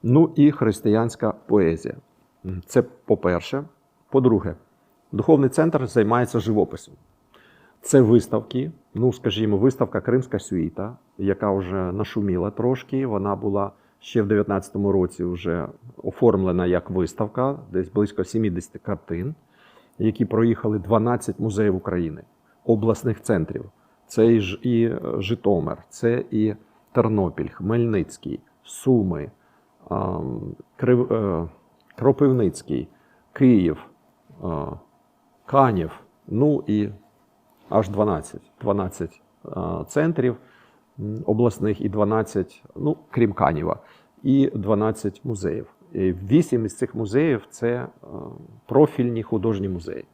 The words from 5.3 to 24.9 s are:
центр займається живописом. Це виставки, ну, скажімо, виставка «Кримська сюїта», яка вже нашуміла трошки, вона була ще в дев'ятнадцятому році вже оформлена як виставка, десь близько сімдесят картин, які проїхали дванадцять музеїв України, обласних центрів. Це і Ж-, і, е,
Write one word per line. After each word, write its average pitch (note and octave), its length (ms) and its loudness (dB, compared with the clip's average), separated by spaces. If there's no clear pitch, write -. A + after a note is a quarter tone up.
центр D#3 360 0
займається A#2 540 2
живописом. G#2 540 -2
Це - 200 6
виставки, A#2 720 2
ну, A2+ 180 0
скажімо, G#2+ 440 -2
виставка A2 440 0
«Кримська B2 380 -2
сюїта», F#2 580 -6
яка G2 340 -2
вже F#2 400 -4
нашуміла G2+ 580 -2
трошки, B2+ 560 -4
вона G2+ 300 -2
була G2+ 360 -4
ще - 240 -2
в G2+ 40 0
дев'ятнадцятому G2+ 680 0
році F#2 320 0
вже F2 440 -4
оформлена F#2 680 2
як F2+ 240 0
виставка, A2 680 -2
десь F#2 160 -2
близько G#2 360 0
сімдесят G2 580 -4
картин, F2+ 520 -8
які A2 260 0
проїхали A2 540 0
дванадцять A2 600 0
музеїв G#2 360 0
України, F2 460 -4
обласних A2+ 580 0
центрів. F2 420 -2
Це A2+ 280 4
і A2 60 4
Ж-, F#2+ 220 -8
і, A#2 220 2
е, A#2 160 -2